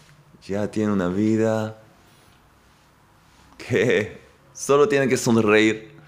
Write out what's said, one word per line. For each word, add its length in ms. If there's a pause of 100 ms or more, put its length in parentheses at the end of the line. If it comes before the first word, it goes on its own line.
(460)
ya 240
tiene 220
una 140
vida 720 (1800)
que 640 (320)
solo 360
tiene 200
que 80
sonreír, 760 (160)